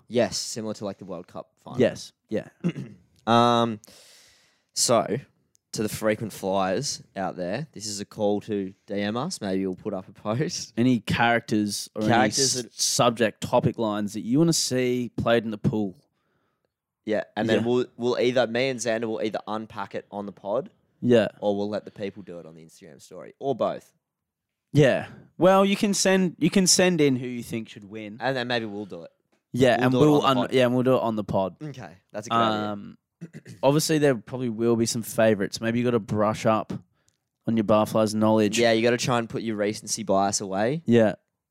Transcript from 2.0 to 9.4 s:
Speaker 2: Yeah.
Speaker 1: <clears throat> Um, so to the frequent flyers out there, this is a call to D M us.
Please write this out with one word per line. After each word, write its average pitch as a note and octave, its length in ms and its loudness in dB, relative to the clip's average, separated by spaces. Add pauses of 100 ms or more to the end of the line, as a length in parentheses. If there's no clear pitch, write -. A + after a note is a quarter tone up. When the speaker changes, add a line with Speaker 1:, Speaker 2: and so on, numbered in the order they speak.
Speaker 2:
Yeah. G#2+ 180 -6 (160)
Speaker 1:
<clears throat> F3 60 -2 (580)
Um, A#2 520 4 (920)
so A2+ 440 2 (560)
to - 100 -4
the G#2+ 60 -2
frequent G#2+ 420 -2
flyers F#2+ 680 -4 (140)
out F#2 200 -6
there, G2 380 -6
this G#2 140 -12
is G2+ 120 -8
a G#2 60 -10
call G#2 360 -2
to G2 320 -6 (140)
D G2+ 140 -6
M G#2 160 -4
us. E3 240 -6